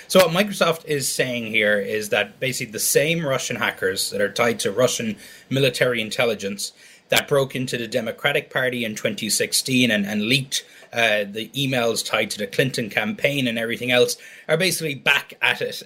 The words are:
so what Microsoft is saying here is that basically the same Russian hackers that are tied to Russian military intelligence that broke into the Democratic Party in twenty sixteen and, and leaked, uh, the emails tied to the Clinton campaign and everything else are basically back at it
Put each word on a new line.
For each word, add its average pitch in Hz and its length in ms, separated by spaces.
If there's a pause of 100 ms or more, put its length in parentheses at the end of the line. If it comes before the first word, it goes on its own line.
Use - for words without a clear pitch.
so 185 180
what 160 80
Microsoft 190 480
is 143 240
saying 120 380
here 107 340
is 104 300
that 104 320
basically 127 320
the 110 60
same 160 460
Russian 135 300
hackers 98 540
that 98 100
are 101 120
tied 117 280
to 104 140
Russian 113 420 (340)
military 127 520
intelligence 104 720 (360)
that 113 180
broke 139 280
into 127 220
the 117 100
Democratic 127 600
Party 127 340
in 107 120
twenty 107 340
sixteen 120 600
and, 101 160
and 104 160
leaked, 131 420 (260)
uh, 107 340
the 110 240
emails 123 540
tied 110 280
to - 60
the 104 100
Clinton 131 420
campaign 123 580
and 117 120
everything 117 320
else 123 240 (320)
are 156 80
basically 165 400
back 143 460
at 120 200
it - 240